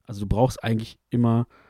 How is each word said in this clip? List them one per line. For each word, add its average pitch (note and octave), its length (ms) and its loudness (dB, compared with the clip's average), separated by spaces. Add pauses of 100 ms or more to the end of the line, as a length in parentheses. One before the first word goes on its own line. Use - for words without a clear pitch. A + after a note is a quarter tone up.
Also G2+ 160 -10
du G#2 40 -6
brauchst A2 380 0
eigentlich A2 340 -4 (120)
immer, A#2 360 2 (240)